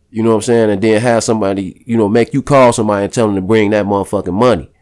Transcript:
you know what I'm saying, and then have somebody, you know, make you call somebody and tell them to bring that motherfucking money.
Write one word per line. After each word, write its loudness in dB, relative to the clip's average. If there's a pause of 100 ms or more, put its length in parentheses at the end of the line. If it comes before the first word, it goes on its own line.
(100)
you -6
know 2
what 2
I'm -2
saying, 2
and -2
then 2
have 0
somebody, -4
you -2
know, 2
make 0
you -2
call 4
somebody -2
and -6
tell -2
them -2
to -2
bring 0
that 0
motherfucking -4
money. 0 (120)